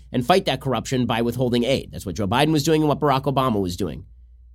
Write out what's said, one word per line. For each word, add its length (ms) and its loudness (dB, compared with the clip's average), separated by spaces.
and 140 -2
fight 200 4
that 140 0
corruption 460 -2
by 160 0
withholding 420 0
aid? 280 -2
That's 140 -12
what 100 -6
Joe 120 -2
Biden 240 2
was 120 2
doing 180 2
and 80 2
what 100 0
Barack 240 2
Obama 380 0
was 160 -4
doing. 280 -6